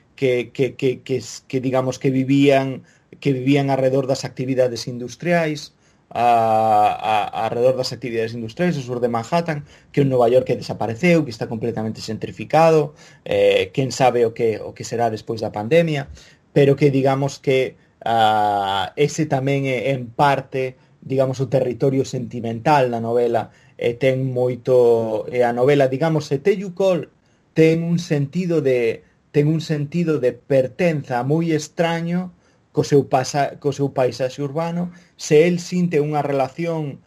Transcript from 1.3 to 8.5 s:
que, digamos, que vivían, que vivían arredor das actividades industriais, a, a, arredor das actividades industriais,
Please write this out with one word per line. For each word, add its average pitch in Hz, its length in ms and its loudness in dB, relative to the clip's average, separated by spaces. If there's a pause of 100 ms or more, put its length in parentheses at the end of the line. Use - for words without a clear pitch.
que, 135 80 -2
digamos, 127 400 -2
que 135 160 0
vivían, 135 720 2 (320)
que 139 160 -2
vivían 139 400 0
arredor 131 320 0
das 131 160 -2
actividades 127 640 -2
industriais, 147 880 -4 (400)
a, 110 1200 2
a, 107 120 -4
arredor 120 280 2
das 127 180 -4
actividades 113 460 -6
industriais, 147 400 -4